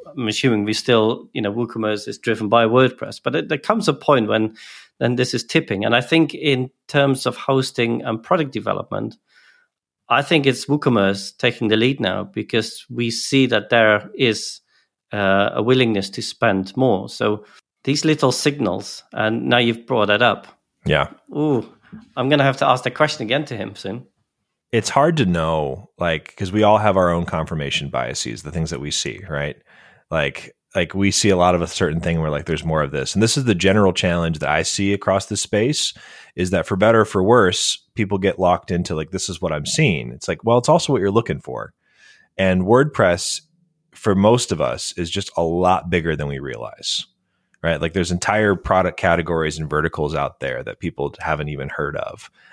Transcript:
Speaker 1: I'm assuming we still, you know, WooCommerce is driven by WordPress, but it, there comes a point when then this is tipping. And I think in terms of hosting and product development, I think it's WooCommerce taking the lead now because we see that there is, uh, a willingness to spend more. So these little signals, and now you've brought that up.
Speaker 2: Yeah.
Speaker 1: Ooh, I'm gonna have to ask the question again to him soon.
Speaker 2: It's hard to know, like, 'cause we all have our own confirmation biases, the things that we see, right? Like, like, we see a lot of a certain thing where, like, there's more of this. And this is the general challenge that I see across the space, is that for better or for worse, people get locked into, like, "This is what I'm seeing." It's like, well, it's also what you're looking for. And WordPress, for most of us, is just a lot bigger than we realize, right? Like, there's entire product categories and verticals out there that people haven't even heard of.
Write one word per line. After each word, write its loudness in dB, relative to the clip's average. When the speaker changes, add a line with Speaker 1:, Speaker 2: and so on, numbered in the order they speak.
Speaker 1:
I'm -4
assuming 0
we -2
still, 2
you -6
know, -2
WooCommerce -4
is -12
driven -2
by 6
WordPress, 2
but -4
it, -2
there -2
comes -4
a 2
point 2
when 0
then 0
this 0
is -4
tipping. -2
And 2
I 4
think 2
in -2
terms 0
of -4
hosting -2
and -6
product 0
development, -8
I 2
think 2
it's 0
WooCommerce 0
taking -2
the 4
lead 2
now -2
because -6
we -4
see 2
that 0
there 4
is, -2
uh, 2
a 0
willingness 2
to -10
spend 0
more. 2
So -2
these -2
little 2
signals, -2
and -2
now 4
you've 0
brought 2
that 4
up. 0
Speaker 2:
Yeah. 2
Speaker 1:
Ooh, 0
I'm -2
gonna 4
have 2
to 2
ask 2
the 0
question -2
again -2
to -10
him -8
soon. -10
Speaker 2:
It's 0
hard 2
to 4
know, -2
like, -4
'cause -6
we 2
all 6
have 4
our 4
own 0
confirmation -4
biases, -6
the -12
things -4
that -8
we -8
see, -6
right? -6
Like, -4
like, -2
we 2
see 2
a 4
lot 4
of 0
a -4
certain -2
thing -2
where, -2
like, -4
there's -4
more 0
of -4
this. -6
And 2
this 2
is -2
the 2
general 4
challenge -2
that -4
I 2
see -2
across 0
the -6
space, -2
is -2
that 0
for -2
better 6
or 6
for 0
worse, 4
people -2
get 0
locked 0
into, -2
like, -6
"This -6
is -8
what -2
I'm -4
seeing." -2
It's -14
like, -6
well, 4
it's -2
also 2
what 2
you're 2
looking 0
for. -10
And 2
WordPress, 2
for 0
most 4
of -4
us, -4
is -6
just -6
a 0
lot 0
bigger 0
than -4
we -6
realize, -8
right? 0
Like, -4
there's 0
entire 2
product 0
categories 0
and -6
verticals -2
out -4
there -6
that -12
people -6
haven't -4
even -8
heard -6
of. -10